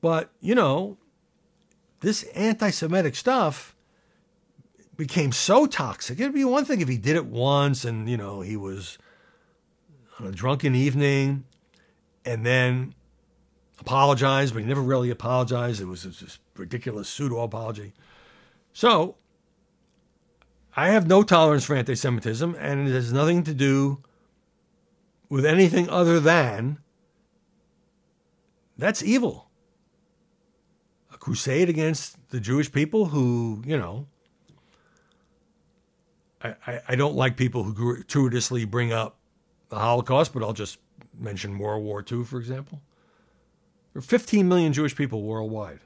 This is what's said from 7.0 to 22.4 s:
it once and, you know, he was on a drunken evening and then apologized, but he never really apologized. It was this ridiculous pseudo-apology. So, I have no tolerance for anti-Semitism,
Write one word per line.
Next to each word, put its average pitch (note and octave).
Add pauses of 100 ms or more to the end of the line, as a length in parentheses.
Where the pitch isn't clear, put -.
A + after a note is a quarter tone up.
it D#3
once C3
and, A2+
you B2
know, G2+
he G#2
was G2 (1200)
on G#2+
a F#2+
drunken B2+
evening C#3 (800)
and A2+
then B2+ (840)
apologized, C3+
but A2+
he G#2+
never C#3
really B2
apologized. A#2+
It G2
was F2+
this - (180)
ridiculous G#2+
pseudo-apology. A2+ (800)
So, F#3+ (1600)
I D3+
have G3+
no F#3+
tolerance D#3+
for D3
anti-Semitism, B2